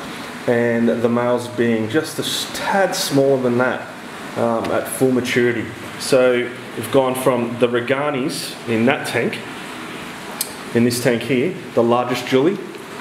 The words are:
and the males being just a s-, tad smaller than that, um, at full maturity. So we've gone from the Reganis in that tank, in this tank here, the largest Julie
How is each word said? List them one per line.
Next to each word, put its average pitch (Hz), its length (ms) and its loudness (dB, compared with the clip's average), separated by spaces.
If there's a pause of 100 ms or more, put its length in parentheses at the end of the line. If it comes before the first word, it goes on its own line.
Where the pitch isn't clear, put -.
(500)
and 117 400 4
the 117 200 2
males 120 400 0
being 113 420 2
just 156 260 -2
a 139 60 -4
s-, - 320 -4
tad 190 400 0
smaller 139 480 2
than 120 160 2
that, 120 280 0 (520)
um, 117 320 0
at - 160 -2
full 131 240 2
maturity. 120 560 2 (320)
So 123 520 4 (240)
we've 110 160 -6
gone 131 220 4
from 120 460 0
the 123 80 4
Reganis 135 1000 -2
in 117 200 2
that 151 180 2
tank, 117 320 -2 (1400)
in 117 80 6
this 120 180 2
tank 120 220 2
here, 131 320 0 (200)
the 120 60 6
largest 120 460 2
Julie 147 300 4 (440)